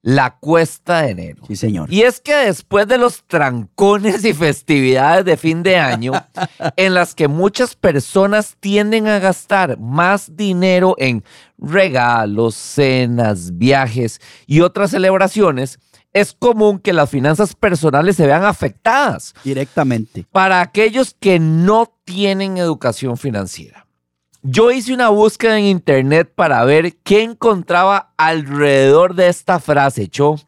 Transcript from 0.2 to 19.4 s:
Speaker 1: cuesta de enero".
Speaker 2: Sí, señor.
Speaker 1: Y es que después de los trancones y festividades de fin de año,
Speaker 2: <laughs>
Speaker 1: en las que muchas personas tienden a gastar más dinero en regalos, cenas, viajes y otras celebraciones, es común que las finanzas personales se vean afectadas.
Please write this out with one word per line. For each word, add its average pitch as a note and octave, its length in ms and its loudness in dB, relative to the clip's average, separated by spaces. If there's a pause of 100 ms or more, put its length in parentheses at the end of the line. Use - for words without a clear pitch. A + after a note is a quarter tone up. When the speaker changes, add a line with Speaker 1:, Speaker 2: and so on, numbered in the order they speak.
Speaker 1:
cuesta E3 640 -2
de C3 80 -2
enero". E2+ 360 -14
Speaker 2:
Sí, G#2 100 -10
señor. G2 360 -4
Speaker 1:
Y G#3 100 2
es B3 180 2
que D4 140 -2
después G#3 540 0
de B3+ 100 2
los A#3+ 280 -2
trancones F#3+ 960 0
y A3 100 2
festividades C#3+ 920 2
de F3 120 2
fin E3 260 -2
de F#3 140 2
año, B2+ 360 -2
Speaker 2:
<laughs> - 640 -8
Speaker 1:
en F#3 180 0
las F3 200 0
que D3+ 140 0
muchas G3 480 -2
personas G3 840 0
tienden G#3 480 0
a G#3 120 0
gastar F#3 580 -2
más E3 580 -2
dinero F#3 600 0
en B2 240 -2 (360)
regalos, A#2+ 960 0
cenas, A#2+ 1000 -2
viajes B2 640 -2 (260)
y D3 140 2
otras F3+ 300 0
celebraciones, F#3+ 880 0 (340)
es G3+ 260 -2
común G#3+ 420 0
que F#3+ 120 -4
las D3 160 2
finanzas D3+ 460 -2
personales D#3+ 600 0
se E3 100 2
vean D#3 180 2
afectadas. A3+ 880 -2 (120)